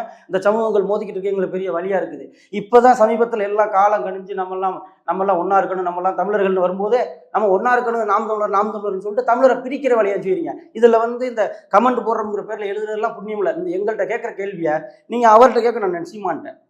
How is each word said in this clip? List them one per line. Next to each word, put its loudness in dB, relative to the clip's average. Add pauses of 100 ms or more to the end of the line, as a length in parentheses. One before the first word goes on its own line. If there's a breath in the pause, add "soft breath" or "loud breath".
(200 loud breath)
இந்த -4
சமூகங்கள் 2
மோதிக்கிட்டு -4
இருக்க -6
எங்களுக்கு -2
பெரிய -4
வழியா -2
இருக்குது. -6 (260 soft breath)
இப்பதான் 4
சமீபத்துல 0
எல்லாம் 0
காலம் 2
கணிஞ்சு -10
நம்மெல்லாம், -4 (300 loud breath)
நம்மெல்லாம் 0
ஒண்ணா 0
இருக்கணும், -2
நம்மெல்லாம் -2
தமிழர்கள்னு 0
வரும்போதே 0 (320)
நம்ம 2
ஒண்ணா 2
இருக்கணும், 0
நாம் 0
தமிழர், -2
நாம் 0
தமிழர்னு -6
சொல்லிட்டு -2
தமிழரை 4
பிரிக்கிற -2
வேலையை 2
செய்றீங்க. -4 (220 loud breath)
இதுல 6
வந்து -2
இந்த -4 (280 loud breath)
கமெண்ட் 4
போடுறோங்கிற -4
பேர்ல -8
எழுதுறதெல்லாம் -4
புண்ணியம் -8
இல்ல. 0
இந்த -6
எங்கள்கிட்ட -2
கேட்கிற -6
கேள்வியை -4 (300 loud breath)
நீங்க 2
அவர்கிட்ட 8
கேட்கணும். 0
நான் -8
சீமான்ட்ட -8 (180)